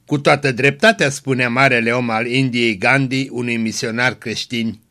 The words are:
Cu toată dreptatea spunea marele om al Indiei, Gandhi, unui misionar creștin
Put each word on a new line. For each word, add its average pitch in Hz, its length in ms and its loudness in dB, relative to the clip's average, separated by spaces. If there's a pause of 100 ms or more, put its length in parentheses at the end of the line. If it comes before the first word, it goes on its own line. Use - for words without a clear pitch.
Cu 147 140 -2
toată 143 320 0
dreptatea 139 580 2
spunea 127 400 -2
marele 120 420 4
om 123 180 0
al 113 180 0
Indiei, 120 500 0
Gandhi, 131 520 0
unui 120 280 -4
misionar 113 580 -2
creștin 113 640 -6 (120)